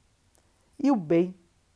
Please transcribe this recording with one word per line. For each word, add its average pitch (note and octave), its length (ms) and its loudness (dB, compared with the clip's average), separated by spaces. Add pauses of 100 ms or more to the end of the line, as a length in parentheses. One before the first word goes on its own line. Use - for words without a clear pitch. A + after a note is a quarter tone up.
(800)
e C4+ 120 0
o C4+ 40 2
bem F3 400 0 (400)